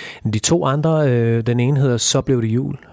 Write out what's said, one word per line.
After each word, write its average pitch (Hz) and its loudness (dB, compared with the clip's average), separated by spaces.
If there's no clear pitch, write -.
De 107 0
to 170 0
andre, 151 0
øh, 117 2
den 120 0
ene 131 2
hedder 127 2
Så - 0
blev 127 0
det 113 -2
jul. 135 -2